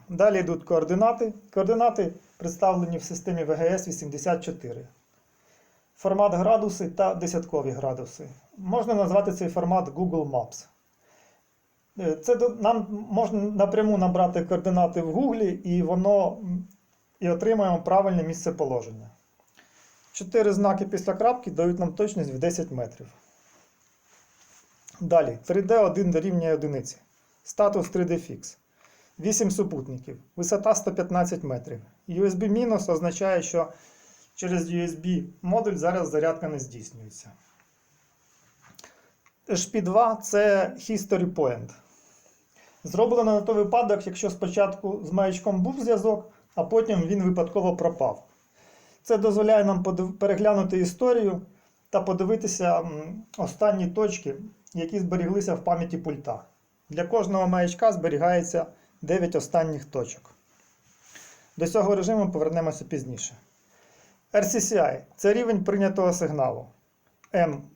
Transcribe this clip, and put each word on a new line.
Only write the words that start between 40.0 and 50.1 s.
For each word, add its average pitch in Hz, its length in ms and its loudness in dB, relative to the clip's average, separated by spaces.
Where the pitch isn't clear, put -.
це 202 540 2
History 190 560 -2
Point. 120 360 -2
Зроблено 220 500 2
на 208 80 4
той 220 140 0
випадок, 208 520 2
якщо 185 220 -4
спочатку 190 760 -2
з 156 80 -8
маячком 190 500 0
був 262 200 -2
зв'язок, 220 500 0
а 170 80 0
потім 220 380 2
він 185 220 0
випадково 180 520 0
пропав. 165 520 -2
Це 226 120 2
дозволяє 208 480 4
нам 185 180 2
подив-, 185 300 -2